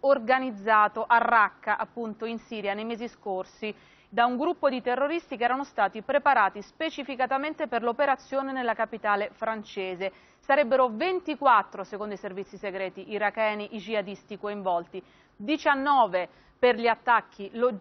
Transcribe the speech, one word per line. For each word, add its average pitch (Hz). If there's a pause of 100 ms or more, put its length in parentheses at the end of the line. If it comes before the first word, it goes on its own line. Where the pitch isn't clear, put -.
organizzato 220
a 233
Raqqa, 226
appunto 220
in 226
Siria, 202
nei 208
mesi 226
scorsi, 196 (340)
da 233
un 247
gruppo 311
di 262
terroristi 277
che 220
erano 254
stati 202
preparati 240
specificatamente 277
per 233
l'operazione 269
nella 247
capitale 214
francese. 190 (280)
Sarebbero 262
ventiquattro, 262
secondo 208
i 190
servizi 196
segreti 190
iracheni, 214
i 214
jihadisti 202
coinvolti, 190 (320)
diciannove 269 (280)
per 247
gli 233
attacchi 220
lo-, 233